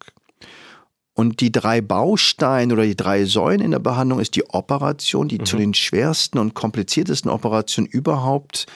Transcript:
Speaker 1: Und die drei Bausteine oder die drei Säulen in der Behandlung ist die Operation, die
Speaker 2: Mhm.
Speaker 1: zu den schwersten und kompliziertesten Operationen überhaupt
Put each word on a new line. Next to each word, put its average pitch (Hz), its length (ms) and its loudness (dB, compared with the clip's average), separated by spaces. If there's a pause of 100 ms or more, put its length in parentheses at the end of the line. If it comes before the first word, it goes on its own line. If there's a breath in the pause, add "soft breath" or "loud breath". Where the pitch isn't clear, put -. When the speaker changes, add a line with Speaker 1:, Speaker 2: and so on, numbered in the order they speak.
(1160 loud breath)
Speaker 1:
Und 113 260 0
die 120 100 2
drei 113 300 2
Bausteine 123 920 2
oder 110 100 4
die 104 120 0
drei 101 280 0
Säulen 107 360 2
in - 100 0
der 135 80 2
Behandlung 127 420 0
ist - 140 -4
die 117 160 -2
Operation, 139 800 -2
die 113 100 -4
Speaker 2:
Mhm. - 80 -6
Speaker 1:
zu 104 100 -2
den 104 160 2
schwersten - 640 0
und 107 160 0
kompliziertesten 117 760 -2
Operationen 110 580 -2
überhaupt 139 880 -2